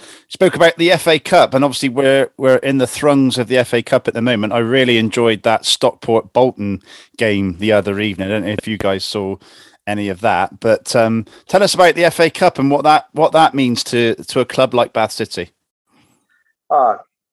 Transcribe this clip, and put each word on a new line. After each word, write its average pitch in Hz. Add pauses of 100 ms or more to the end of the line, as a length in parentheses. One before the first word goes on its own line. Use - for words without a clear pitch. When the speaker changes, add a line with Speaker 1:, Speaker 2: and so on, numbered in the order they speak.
(300)
Speaker 1:
spoke -
about 165
the 165
F 180
A 160
Cup, 170
and 135
obviously 139
we're, 135
we're 131
in 135
the 127
throngs 139
of 117
the 127
F 123
A 120
Cup 127
at -
the 117
moment. 113
I 120
really 120
enjoyed 113
that 110
Stockport -
Bolton 104 (360)
game 98
the 107
other 101
evening. 95
I -
don't 104
know 104
if -
you 110
guys 98
saw 98 (500)
any 104
of 92
that, 98
but, -
um, 113 (240)
tell 190
us 196
about 170
the 170
F 165
A 165
Cup -
and 139
what 143
that, 151
what 151
that 156
means 127
to, 120
to -
a 123
club 123
like 120
Bath 110
City. - (1200)
Speaker 2:
Uh, 127 (340)